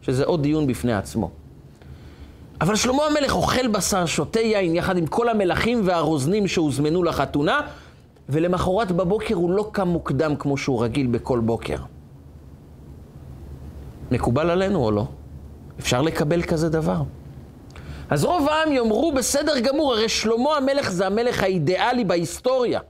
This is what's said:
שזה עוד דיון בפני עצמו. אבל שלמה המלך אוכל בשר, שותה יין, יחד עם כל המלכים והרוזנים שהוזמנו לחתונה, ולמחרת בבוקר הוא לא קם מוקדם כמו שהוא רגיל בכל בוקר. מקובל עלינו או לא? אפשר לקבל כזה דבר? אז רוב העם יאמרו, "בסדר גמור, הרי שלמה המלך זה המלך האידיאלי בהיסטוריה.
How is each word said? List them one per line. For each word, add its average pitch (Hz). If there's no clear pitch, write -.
שזה 135
עוד 143
דיון 151
בפני 123
עצמו. 101
אבל 202
שלמה 254
המלך 294
אוכל 254
בשר, 190
שותה 151
יין, 202
יחד 180
עם 170
כל 233
המלכים 214
והרוזנים 165
שהוזמנו 151
לחתונה, 170
ולמחרת 180
בבוקר 190
הוא 175
לא 202
קם 190
מוקדם 156
כמו 139
שהוא 127
רגיל 127
בכל 120
בוקר. 113
מקובל 135
עלינו 190
או 107
לא? 104
אפשר 127
לקבל 160
כזה 165
דבר? 160
אז 143
רוב 294
העם 311
יאמרו, 247
"בסדר 285
גמור, 269
הרי 220
שלמה 240
המלך 277
זה 185
המלך 226
האידיאלי 190
בהיסטוריה. 180